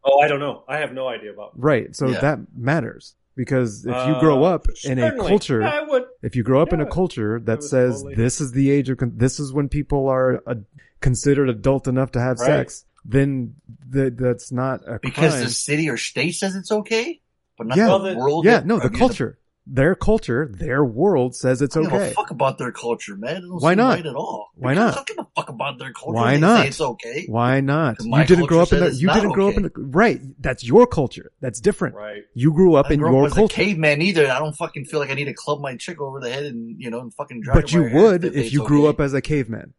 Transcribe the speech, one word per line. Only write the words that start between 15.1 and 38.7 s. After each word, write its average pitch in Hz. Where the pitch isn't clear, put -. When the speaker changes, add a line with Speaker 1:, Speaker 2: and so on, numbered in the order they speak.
Speaker 2:
crime. 127
Speaker 3:
the 120
city 151
or 120
state 151
says 190
it's 196
okay, 226
but 113
not 127
Speaker 2:
Yeah. 220
Speaker 3:
the 220
Speaker 1:
Well, 196
the 190
Speaker 3:
world. 143
Speaker 2:
Yeah, 226
Speaker 3:
It, -
Speaker 2:
no, 208
the 123
Speaker 3:
I -
mean, 214
Speaker 2:
culture. 220
Their 135
culture, 151
their 123
world 131
says 127
it's 147
Speaker 3:
I 156
don't 160
give 196
Speaker 2:
okay. 185
Speaker 3:
a -
fuck -
about 135
their 123
culture, 113
man. 123
It 185
don't 175
Speaker 2:
Why 156
Speaker 3:
seem 190
Speaker 2:
not? 254
Speaker 3:
right 156
at 123
all. -
Speaker 2:
Why 127
Speaker 3:
Because 196
Speaker 2:
not? 208
Speaker 3:
I -
don't 269
give 415
a -
fuck -
about 135
their 131
culture. -
Speaker 2:
Why 117
Speaker 3:
They 143
say 151
Speaker 2:
not? 214
Speaker 3:
it's -
okay. 127
Speaker 2:
Why 120
not? 139
Speaker 3:
'Cause -
Speaker 2:
You 117
Speaker 3:
my 147
Speaker 2:
didn't 170
grow 165
Speaker 3:
culture 175
Speaker 2:
up 175
in -
Speaker 3:
says 143
Speaker 2:
the, 127
Speaker 3:
it's 127
Speaker 2:
you 160
Speaker 3:
not 151
Speaker 2:
didn't 202
grow 196
up 202
Speaker 3:
okay. -
Speaker 2:
in 202
the, 165
right. 156
That's 131
your 196
culture. -
That's 120
different. 175
Speaker 1:
Right. 104
Speaker 2:
You 131
grew 175
up 139
Speaker 3:
I 147
Speaker 2:
in 147
Speaker 3:
grew -
up 131
Speaker 2:
your 139
Speaker 3:
as 143
Speaker 2:
culture. 208
Speaker 3:
a -
caveman 156
either. 165
I 127
don't 151
fucking 156
feel 156
like 139
I -
need 143
to 131
club -
my 131
chick 170
over 135
the 123
head 143
and, 117
you 123
know, 113
and 120
fucking 127
drag 117
Speaker 2:
But 120
Speaker 3:
her 165
Speaker 2:
you 165
Speaker 3:
by 120
her 143
hair 220
Speaker 2:
would 170
Speaker 3:
to 185
say 143
Speaker 2:
if 120
Speaker 3:
it's 127
Speaker 2:
you 139
grew 147